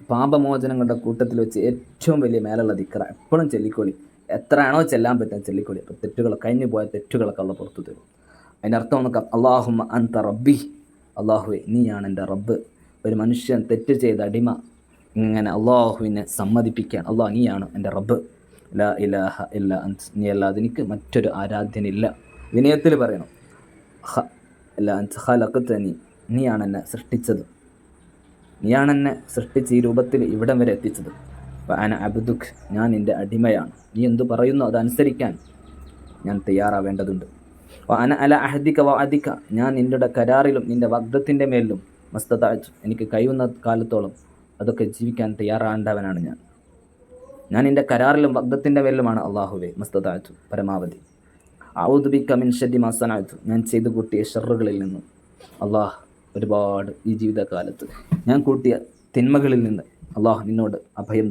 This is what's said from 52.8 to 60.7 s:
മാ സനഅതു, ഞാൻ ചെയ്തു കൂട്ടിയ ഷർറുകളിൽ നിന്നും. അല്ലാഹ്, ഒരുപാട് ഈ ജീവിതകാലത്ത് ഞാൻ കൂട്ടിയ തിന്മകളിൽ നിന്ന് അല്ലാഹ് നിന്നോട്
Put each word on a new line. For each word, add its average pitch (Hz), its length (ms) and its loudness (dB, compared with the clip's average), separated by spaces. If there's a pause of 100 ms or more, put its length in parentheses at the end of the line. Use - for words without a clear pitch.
മാ 113 60 0 (100)
സനഅതു, 110 360 -2 (140)
ഞാൻ 113 100 2 (120)
ചെയ്തു 117 240 2
കൂട്ടിയ 110 260 -2 (120)
ഷർറുകളിൽ 110 500 0
നിന്നും. 92 200 -8 (600)
അല്ലാഹ്, 104 300 0 (420)
ഒരുപാട് 101 540 0 (180)
ഈ - 100 2
ജീവിതകാലത്ത് 95 640 -4 (440)
ഞാൻ 135 180 4
കൂട്ടിയ 127 260 4 (420)
തിന്മകളിൽ 131 520 4
നിന്ന് 104 160 -4 (340)
അല്ലാഹ് 110 300 2
നിന്നോട് 107 300 0 (240)